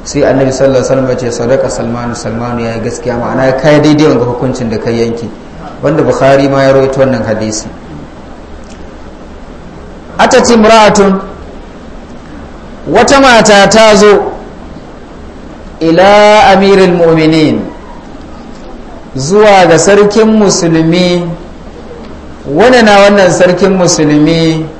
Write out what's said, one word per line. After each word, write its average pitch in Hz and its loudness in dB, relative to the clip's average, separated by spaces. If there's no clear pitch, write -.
Sai - -4
Annabi 131 0
sallallahu 135 0
alaihi - -4
wasallam 131 0
ya 123 -2
ce, 120 -6
"Sadaqa 127 -2
Salmanu, 120 -6
Salmanu 117 -8
ya 113 -6
yi 117 -8
gaskiya, 120 -6
ma'ana 117 -2
ya 135 2
kai 151 2
daidai 151 2
wanga 127 2
hukuncin 123 -4
da 107 -4
kai 117 -4
yanke." 117 -6
Wanda 151 0
Bukhari 139 2
ma 135 0
ya 135 2
rawaito 135 0
wannan 123 0
hadisi. 107 -6
Atati 233 4
imra'atun, 208 4
wata 233 2
mata 214 4
ta 220 6
zo 202 4
ila 196 4
amiril 190 4
mu'minin, 160 2
zuwa 190 4
ga 165 4
sarkin 208 2
musulmi. 175 0
Wane 226 4
na 208 4
wannan 202 4
sarkin 180 2
musulmi? 160 0